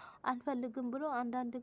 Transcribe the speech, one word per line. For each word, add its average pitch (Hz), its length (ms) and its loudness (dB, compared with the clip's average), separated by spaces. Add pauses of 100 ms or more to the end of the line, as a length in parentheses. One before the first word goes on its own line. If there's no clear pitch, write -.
(240)
አልፈልግም 247 680 0
ብሎ 269 140 0 (100)
አንዳንድ 240 480 0